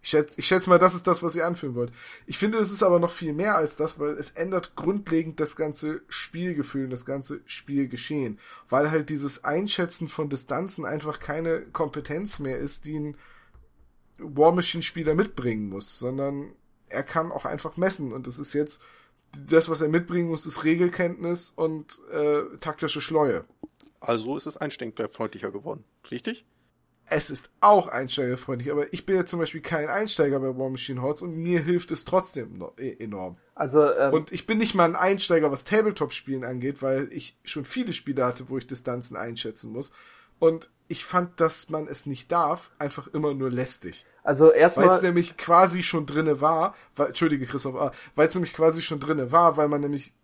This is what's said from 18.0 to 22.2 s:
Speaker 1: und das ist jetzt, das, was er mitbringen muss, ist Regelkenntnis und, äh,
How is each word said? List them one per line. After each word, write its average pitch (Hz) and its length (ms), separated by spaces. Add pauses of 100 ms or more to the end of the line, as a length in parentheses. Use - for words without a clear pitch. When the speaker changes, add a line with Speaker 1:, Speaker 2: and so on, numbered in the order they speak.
Speaker 1:
und 127 140
das 123 100
ist 147 160
jetzt, 147 260 (680)
das, 165 200
was 156 120
er 151 80
mitbringen 170 400
muss, 160 160
ist 147 180
Regelkenntnis 175 840
und, 156 500 (120)
äh, 147 320 (160)